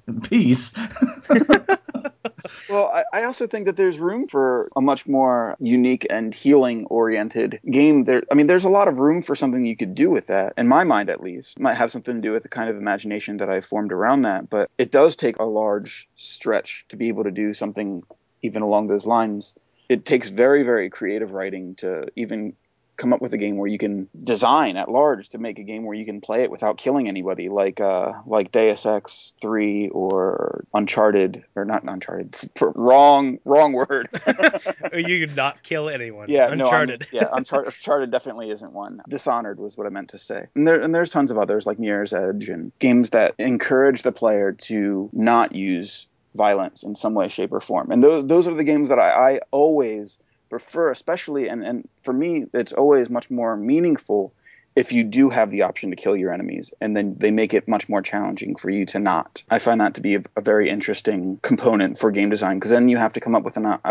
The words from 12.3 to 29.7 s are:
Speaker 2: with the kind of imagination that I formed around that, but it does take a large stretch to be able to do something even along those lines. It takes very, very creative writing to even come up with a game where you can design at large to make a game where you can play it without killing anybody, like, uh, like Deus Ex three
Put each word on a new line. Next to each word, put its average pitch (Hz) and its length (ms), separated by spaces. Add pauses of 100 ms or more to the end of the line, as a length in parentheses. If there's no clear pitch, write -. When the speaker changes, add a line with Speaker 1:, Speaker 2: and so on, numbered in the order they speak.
Speaker 2:
with 110 120
the - 60
kind 113 200
of 107 80
imagination 104 600
that 98 120
I 95 120
formed 107 300
around 117 320
that, 98 260
but 104 280
it 123 140
does 147 240
take 123 240
a 110 60
large 107 720
stretch - 720
to - 60
be 113 140
able 107 160
to 101 60
do 104 220
something 101 500 (380)
even 110 200
along 104 260
those 101 180
lines. 110 500 (340)
It 120 160
takes 123 240
very, 131 340
very 113 260
creative 104 440
writing 95 420
to 92 400
even 110 380 (460)
come 123 140
up - 80
with 120 120
a 117 40
game 104 200
where 101 100
you 104 120
can 101 280 (160)
design 123 540
at 98 140
large 123 380
to - 100
make 110 180
a 110 60
game 110 220
where 107 100
you 107 100
can 107 160
play 117 220
it - 80
without 104 260
killing 135 300
anybody, 92 420
like, 98 300
uh, 95 340 (140)
like 107 240
Deus 110 340
Ex - 560
three 104 480